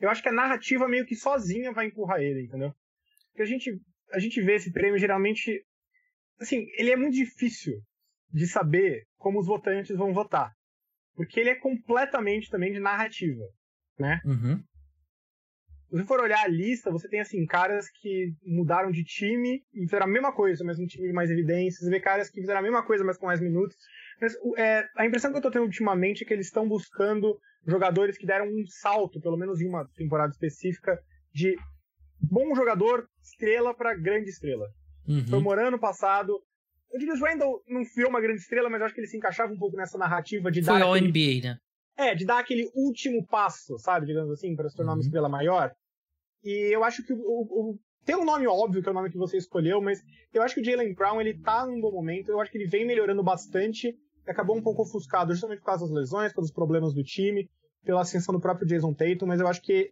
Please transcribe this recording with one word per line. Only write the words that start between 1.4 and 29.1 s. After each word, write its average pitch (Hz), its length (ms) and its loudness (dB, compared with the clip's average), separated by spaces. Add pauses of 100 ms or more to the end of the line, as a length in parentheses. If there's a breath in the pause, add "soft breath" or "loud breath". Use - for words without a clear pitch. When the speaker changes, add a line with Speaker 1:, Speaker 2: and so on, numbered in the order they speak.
Speaker 1:
vai 220 140 -2
empurrar 190 360 -2
ele, 135 240 -2
entendeu? 135 280 -6 (560)
Porque - 140 -4
a - 20 -2
gente, 233 340 -4 (320)
a 190 80 -2
gente 226 220 -2
vê 202 140 4
esse 190 180 -2
prêmio 196 260 2
geralmente, 202 640 0 (760)
assim, 233 240 -2 (120)
ele 240 120 2
é 254 80 6
muito 269 180 2
difícil 233 600 -2 (580)
de 160 140 0
saber 175 560 2 (140)
como 196 220 0
os 180 60 0
votantes 196 500 -2
vão 196 180 0
votar. 165 380 -2 (640)
Porque 170 240 -4
ele 240 120 4
é 254 40 2
completamente 240 960 0
também 190 240 -2
de 202 60 -6
narrativa, 196 640 -2 (540)
né? 147 280 0
Speaker 2:
Uhum. 135 360 0 (1300)
Speaker 1:
Se 165 120 -2
você 196 60 -2
for 262 140 2
olhar 214 240 4
a 202 40 0
lista, 190 440 -2
você 165 160 -4
tem, 208 140 -4
assim, 202 240 -2
caras 190 400 0 (160)
que 185 320 -4 (100)
mudaram 175 480 2
de 170 140 0
time 240 580 -2 (100)
e 208 80 -8
fizeram 190 260 2
a - 20 0
mesma 262 240 2
coisa, 190 320 2
mas 170 120 -4
um 175 80 -4
time 180 220 -8
de 180 60 -2
mais 175 180 2
evidência. 175 540 0
Você 180 40 0
vê 185 120 2
caras 196 280 0
que 196 120 -10
fizeram 196 180 0
a 196 40 0
mesma 233 220 0
coisa, 202 200 2
mas 185 120 0
com 190 100 -8
mais 175 120 0
minutos. 180 380 0 (420 loud breath)
Mas, 226 220 -2
o, 233 160 -4
é, 220 280 2 (120)
a 220 80 4
impressão 240 260 0
que 285 60 -2
eu 277 40 -2
tô 254 100 2
tendo 240 120 2
ultimamente 202 600 0
é - 40 -12
que 220 60 0
eles 196 140 -2
estão 220 200 0
buscando 208 680 0 (280 soft breath)
jogadores 190 520 2
que - 80 -14
deram 196 220 2
um 214 200 -4
salto, 202 540 -2